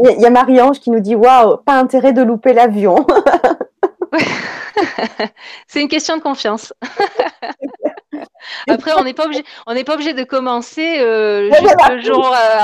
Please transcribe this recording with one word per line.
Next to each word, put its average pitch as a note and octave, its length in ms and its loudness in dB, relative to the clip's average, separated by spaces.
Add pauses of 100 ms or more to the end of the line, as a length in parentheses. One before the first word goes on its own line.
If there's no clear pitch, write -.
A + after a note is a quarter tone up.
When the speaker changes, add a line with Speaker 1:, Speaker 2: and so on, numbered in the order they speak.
Speaker 1:
Il - 20 6
y - 20 8
a, A3+ 60 8
il - 80 -4
y A#3+ 40 2
a A#3 40 4
Marie-Ange B3+ 500 4
qui - 100 -6
nous A3+ 120 0
dit : « G#3 160 -2
Waouh, A#3 480 4
pas C4+ 140 2
intérêt C4 340 2
de B3+ 80 2
louper A#3 320 2
l'avion. » G#3 420 2 (1160)
<laughs> - 20 -4 (640)
Speaker 2:
<laughs> - 920 -8
C'est C#4+ 140 -4
une D4 60 -2
question D#4 300 -4
de D#4 40 -8
confiance. A3+ 600 -6
<laughs> - 20 -14 (1800)
Après, D#4+ 300 -4
on F#4+ 60 2
n'est C4 100 -6
pas D#4 120 -4
obligé, D4+ 180 -8 (240)
on A3+ 60 -8
n'est B3+ 100 -4
pas D4 120 -4
obligé D4+ 180 -6
de B3+ 100 -6
commencer, C4 760 -6
euh, G#3+ 500 0
Speaker 1:
Ouais, D4 100 4
Speaker 2:
juste - 200 4
Speaker 1:
voilà. B3+ 160 4
Speaker 2:
le A#3 60 -10
jour, C4 240 0
euh, A3+ 380 2